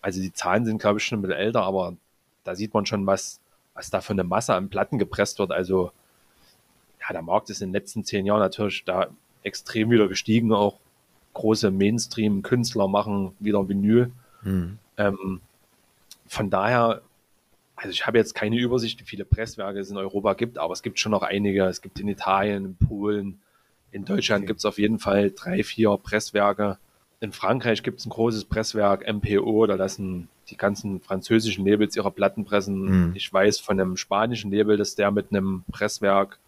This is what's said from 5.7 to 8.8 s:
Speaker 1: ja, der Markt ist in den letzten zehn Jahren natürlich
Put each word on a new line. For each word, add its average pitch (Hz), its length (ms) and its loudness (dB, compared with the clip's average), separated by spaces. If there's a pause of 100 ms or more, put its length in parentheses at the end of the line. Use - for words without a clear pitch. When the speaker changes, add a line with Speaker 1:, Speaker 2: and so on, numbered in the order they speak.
Speaker 1:
ja, - 120 -8
der 85 100 -8
Markt 90 280 -2
ist 101 120 -8
in 95 60 -6
den 92 60 -6
letzten 101 300 -4
zehn 98 220 -2
Jahren 104 140 4
natürlich 98 440 -2